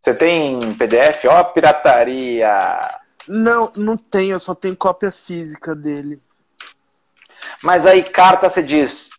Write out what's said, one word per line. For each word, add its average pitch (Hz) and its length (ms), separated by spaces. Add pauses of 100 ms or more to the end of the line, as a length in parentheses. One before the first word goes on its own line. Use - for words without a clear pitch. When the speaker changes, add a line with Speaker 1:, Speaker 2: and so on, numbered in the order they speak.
Speaker 1:
você 127 120
tem 135 640
P 117 120
D 113 100
F? 147 300
Ó, 151 100
a 180 60
pirataria! 120 1600 (280)
Speaker 2:
Não, 226 480
não 214 220
tenho, 190 380
eu 180 40
só 180 160
tenho 185 220
cópia 190 340
física 165 640
dele. 147 460 (1400)
Speaker 1:
Mas 170 240
aí, 190 180
carta, 185 460
você 175 140
diz 143 560